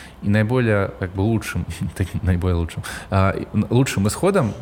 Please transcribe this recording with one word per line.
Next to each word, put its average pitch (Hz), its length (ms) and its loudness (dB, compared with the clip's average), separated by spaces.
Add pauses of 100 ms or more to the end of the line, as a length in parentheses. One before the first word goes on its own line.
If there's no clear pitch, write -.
(220)
И 98 80 0
наиболее, 107 680 2
как 92 120 -2
бы, 95 100 -2
лучшим, 104 440 0 (280)
<laughs> - 280 -4
наиболее 90 340 2
лучшим, 85 260 -4 (280)
а, 95 220 4
и - 200 -6
н-, 104 160 2
лучшим 117 400 2
исходом, 170 540 2